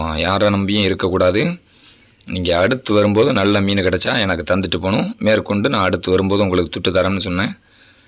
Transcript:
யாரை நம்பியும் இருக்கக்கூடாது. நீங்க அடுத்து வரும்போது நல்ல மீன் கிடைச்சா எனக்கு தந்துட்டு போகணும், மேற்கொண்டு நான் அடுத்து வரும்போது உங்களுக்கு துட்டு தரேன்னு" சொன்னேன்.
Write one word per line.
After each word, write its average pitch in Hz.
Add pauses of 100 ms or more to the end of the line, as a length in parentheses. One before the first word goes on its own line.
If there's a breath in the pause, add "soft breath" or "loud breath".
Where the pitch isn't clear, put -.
(200)
யாரை 98
நம்பியும் 101
இருக்கக்கூடாது. 92 (840 loud breath)
நீங்க 90
அடுத்து 117
வரும்போது 104
நல்ல 101
மீன் 98
கிடைச்சா 90
எனக்கு 92
தந்துட்டு 92
போகணும், 104 (100)
மேற்கொண்டு 107
நான் 113
அடுத்து 92
வரும்போது 95
உங்களுக்கு 90
துட்டு 92
தரேன்னு" 92
சொன்னேன். 92 (540 soft breath)